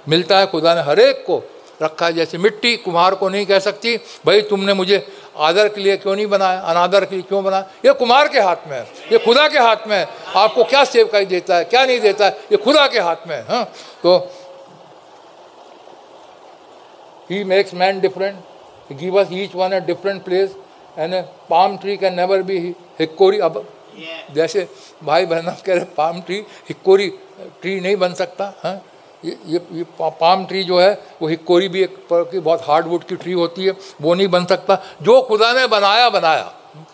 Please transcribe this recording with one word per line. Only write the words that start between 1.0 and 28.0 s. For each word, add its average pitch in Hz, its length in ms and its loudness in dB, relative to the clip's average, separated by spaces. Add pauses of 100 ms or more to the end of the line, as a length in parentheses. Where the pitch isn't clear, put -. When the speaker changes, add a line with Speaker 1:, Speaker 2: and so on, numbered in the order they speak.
Speaker 1:
एक 262 160 4
को - 420 -6 (240)
रखा 156 240 -4
है। 170 60 0
जैसे 165 260 -4
मिट्टी 214 380 0
कुम्हार 185 380 2
को 190 140 -2
नहीं 196 180 -4
कह 190 120 2
सकती, 208 380 -4
"भाई, - 460 0
तुमने 196 320 -2
मुझे 190 320 0 (300)
आदर 175 320 2
के 208 120 -6
लिए 196 160 2
क्यों 196 200 -4
नहीं 208 100 -4
बनाया, 190 340 0
अनादर 175 440 0
के 190 100 -8
लिए 185 80 -6
क्यों 196 220 -4
बनाया?" 190 260 -4 (140)
ये 269 80 6
कुम्हार 262 360 4
के 277 120 2
हाथ 180 160 2 (120)
में 139 80 -8
है, 113 100 -10 (260)
ये 226 60 4
खुदा 254 300 4
के 294 100 0
हाथ 233 180 4 (100)
में 208 120 0
है। 151 100 -2 (280)
आपको 214 280 4
क्या 269 200 2
सेवकाई 214 420 2
देता 180 300 -2
है, 165 80 0
क्या 247 220 2
नहीं 247 140 0
देता 208 240 2
है, 185 60 4
ये - 260 -2
खुदा 277 300 4
के 240 120 -2
हाथ 170 180 -2 (120)
में 151 80 -8
है, 113 120 -12
हाँ। 220 160 -4 (420)
तो 180 240 4 (3000)
he 202 120 -6
makes 190 300 0
man 185 260 0
different, 190 340 -2 (580)
he 139 100 -14
give 185 120 -6
us 190 180 0
each 185 240 -10
one 185 160 -2
a 185 140 -4
different 185 340 -6
place, 190 300 -2 (480)
and 170 160 -4
a 185 80 -4 (300)
palm 185 320 2
tree 196 180 -4
can 180 160 -2
never 185 320 0
be 175 220 -4 (280)
hickory। 185 400 2
अब 160 320 -4 (260)
Speaker 2:
Yeah। 160 360 -18
Speaker 1:
जैसे 165 340 -2 (360)
भाई 165 220 0
बहन 165 160 -4 (240)
कह 185 80 0
रहे, 180 100 -2
पाम 170 360 -4
ट्री 175 160 -10
hikori 196 720 0 (540)
tree 190 180 -6
नहीं 190 160 -2
बन 180 180 -2